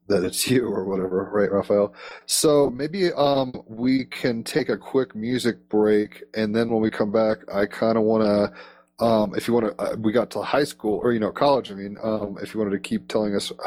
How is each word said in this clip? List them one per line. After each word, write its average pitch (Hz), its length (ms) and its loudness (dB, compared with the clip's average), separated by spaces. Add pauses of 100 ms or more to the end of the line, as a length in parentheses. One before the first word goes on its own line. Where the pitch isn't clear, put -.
that 95 140 2
it's - 240 -4
<laughs> 131 40 0
you 123 160 4
or 98 180 -4
whatever, 95 480 -2
right, 101 180 2
Raphael? 101 420 2 (320)
So 147 440 2
maybe, 156 440 -2
um, 139 400 0 (140)
we 127 380 0
can 117 380 -4
take - 260 -2
a 107 80 0
quick - 380 -2
music 117 540 -2
break, 107 540 2 (120)
and 107 200 -2
then 117 140 2
when 113 120 2
we 107 100 2
come 107 200 -2
back, 110 280 2 (140)
I 101 120 2
kinda 113 360 0
wanna, 107 500 2 (480)
um, 107 360 2
if 107 120 -4
you 117 60 2
wanna, 110 260 2
uh, 101 180 -4
we 110 140 0
got 110 200 2
to 104 100 -4
high 143 240 0
school, 104 380 -2
or, 120 100 2
you 113 60 0
know, 101 120 0
college, 139 400 2
I 98 40 -12
mean, 101 280 -10
um, 104 380 -4
if 101 120 -12
you 110 60 -4
wanted 104 120 0
to 98 80 -2
keep 104 280 -6
telling 107 280 0
us - 160 -2 (160)